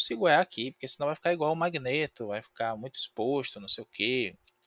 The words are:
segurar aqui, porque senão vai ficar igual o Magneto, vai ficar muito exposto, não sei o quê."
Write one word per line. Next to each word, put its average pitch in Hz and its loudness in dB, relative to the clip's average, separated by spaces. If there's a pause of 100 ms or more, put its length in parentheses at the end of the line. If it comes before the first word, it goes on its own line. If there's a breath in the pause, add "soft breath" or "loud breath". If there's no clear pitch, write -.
segurar 175 6
aqui, 127 -4
porque - -12
senão 143 -4
vai 156 0
ficar 170 0
igual 160 2
o - 2
Magneto, 151 -2
vai 104 -4
ficar 113 -4
muito 117 -10
exposto, 127 -4
não 98 -12
sei - -2
o - -16
quê." 113 -2 (320)